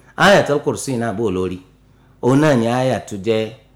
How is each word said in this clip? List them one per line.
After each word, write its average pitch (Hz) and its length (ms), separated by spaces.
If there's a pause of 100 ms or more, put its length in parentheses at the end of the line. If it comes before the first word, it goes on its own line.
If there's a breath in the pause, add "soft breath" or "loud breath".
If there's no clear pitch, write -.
(160 soft breath)
Ayatul 151 440
Kursi 127 360
náà 117 160
bó 107 180
lórí? 92 280 (640 soft breath)
Òun 131 180
náà 156 160
ni 113 100
aya 123 340
tó - 160
jẹ́ 110 340 (260 soft breath)